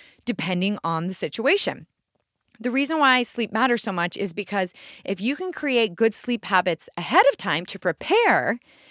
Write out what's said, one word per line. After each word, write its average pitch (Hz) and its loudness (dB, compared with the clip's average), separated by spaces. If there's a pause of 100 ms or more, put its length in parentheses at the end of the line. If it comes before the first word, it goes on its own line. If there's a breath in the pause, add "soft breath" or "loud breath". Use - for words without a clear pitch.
(260 loud breath)
depending 190 -2
on 165 -2
the 185 -4
situation. 220 -2 (720)
The 226 -4
reason 277 0
why 254 4
sleep - -4
matters 240 2
so 208 -4
much 175 -2
is 180 -4
because 196 -4 (320 loud breath)
if 185 -4
you 262 -2
can 359 -6
create 233 0
good 220 2
sleep - -4
habits 185 0
ahead 233 4
of 440 0
time 175 -2
to - -10
prepare, 220 2 (320 soft breath)